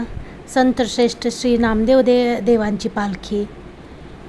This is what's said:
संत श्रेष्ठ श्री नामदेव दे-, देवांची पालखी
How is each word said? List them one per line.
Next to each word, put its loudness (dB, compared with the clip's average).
संत 2
श्रेष्ठ 0
श्री 0
नामदेव 4
दे-, 2
देवांची 0
पालखी -4